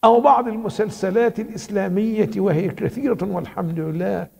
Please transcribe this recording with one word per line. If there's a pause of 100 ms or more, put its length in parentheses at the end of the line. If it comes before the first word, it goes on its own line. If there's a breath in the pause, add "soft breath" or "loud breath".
أو
بعض
المسلسلات
الإسلامية،
وهي
كثيرة
والحمد
لله (120)